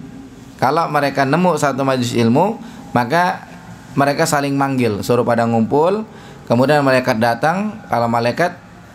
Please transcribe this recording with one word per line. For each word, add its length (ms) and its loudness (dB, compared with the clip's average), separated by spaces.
Kalau 320 0
mereka 340 0
nemu 320 2
satu 300 0
majlis 320 0
ilmu, 400 2
maka 560 0
mereka 280 2
saling 320 0
manggil, 440 0
suruh 240 2
pada 240 2
ngumpul. 560 0
Kemudian 380 2
malaikat 340 2
datang, 680 -2
kalau 240 0
malaikat 440 0